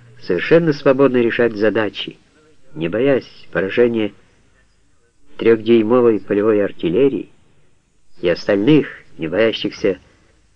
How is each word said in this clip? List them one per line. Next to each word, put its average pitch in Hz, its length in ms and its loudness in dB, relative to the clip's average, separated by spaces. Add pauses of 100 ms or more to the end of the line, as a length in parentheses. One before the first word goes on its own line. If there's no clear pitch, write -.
(220)
совершенно 160 520 0
свободно 131 440 2
решать 117 380 0
задачи, 104 600 -4 (560)
не 151 160 -6
боясь 123 640 -2
поражения 104 600 0 (1200)
трёхдюймовой 113 840 2
полевой 104 460 0
артиллерии, 95 640 -2 (920)
и 87 60 -4
остальных, 104 600 2 (320)
не 80 80 -8
боящихся 101 720 -2 (560)